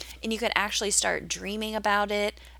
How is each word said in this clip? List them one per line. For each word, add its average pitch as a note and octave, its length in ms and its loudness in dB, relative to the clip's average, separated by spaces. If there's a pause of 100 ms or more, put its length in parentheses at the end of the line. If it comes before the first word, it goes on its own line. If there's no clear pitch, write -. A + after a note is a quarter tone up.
(220)
and A3+ 100 -4
you A3 60 0
can A3 180 0
actually G3+ 360 0
start F3 360 2
dreaming G#3+ 480 -4
about G#3 360 4
it G#3 280 0 (200)